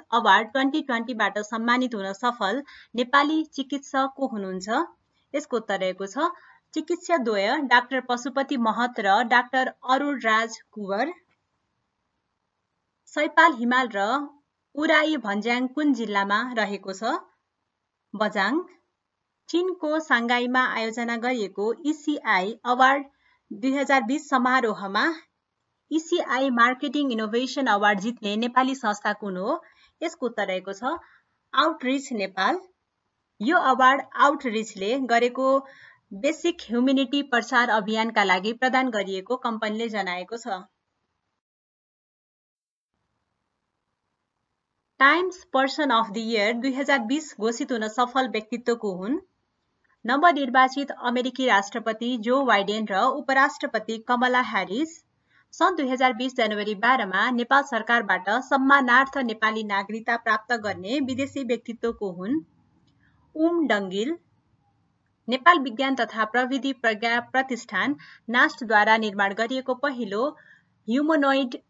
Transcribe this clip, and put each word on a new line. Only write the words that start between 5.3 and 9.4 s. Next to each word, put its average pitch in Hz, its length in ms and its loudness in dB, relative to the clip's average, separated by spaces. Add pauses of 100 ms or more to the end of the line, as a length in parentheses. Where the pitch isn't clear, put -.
यसको 269 240 -4
उत्तर 202 220 -4
रहेको 185 280 -4
छ 277 200 -2 (460)
चिकित्सा 330 440 -2
द्वय 220 460 0
डाक्टर 247 380 2
पशुपति 269 560 -4
महत 233 420 -2
र 202 240 4
डाक्टर 247 480 2 (180)